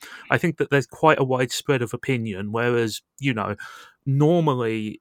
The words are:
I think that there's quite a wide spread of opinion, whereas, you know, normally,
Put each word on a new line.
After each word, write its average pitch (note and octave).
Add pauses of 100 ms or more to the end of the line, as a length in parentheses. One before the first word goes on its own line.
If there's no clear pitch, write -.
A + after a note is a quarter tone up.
(320)
I B2+
think E3+
that C#3+
there's C#3
quite -
a C#3+
wide B2+
spread C3+
of A#2
opinion, A2
whereas, A#2 (180)
you C3+
know, G2+ (520)
normally, C3+